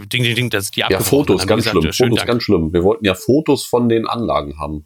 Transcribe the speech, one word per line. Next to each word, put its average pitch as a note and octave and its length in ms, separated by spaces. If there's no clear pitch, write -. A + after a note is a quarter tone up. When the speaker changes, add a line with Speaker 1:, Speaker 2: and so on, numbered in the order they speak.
Speaker 1:
ding, B2+ 160
ding, A#2 100
ding, A#2+ 160
dass G2+ 220
die - 80
Speaker 2:
Ja, G2+ 60
Speaker 1:
abgebrochen F#2+ 220
Speaker 2:
Fotos, A#2+ 340
Speaker 1:
haben. F#2+ 40
Speaker 2:
ganz G#2+ 160
Speaker 1:
Gesagt, G#2+ 140
Speaker 2:
schlimm. D#2+ 120
Speaker 1:
"Äh, - 40
schönen B2 180
Speaker 2:
Fotos, G#2 80
Speaker 1:
Dank." F#2+ 100
Speaker 2:
ganz A#2+ 140
schlimm. E2 300
Wir E2+ 100
wollten G#2 220
ja F#2+ 100
Fotos C#3 500
von A#2+ 240
den A2+ 200
Anlagen D2+ 500
haben. D2+ 280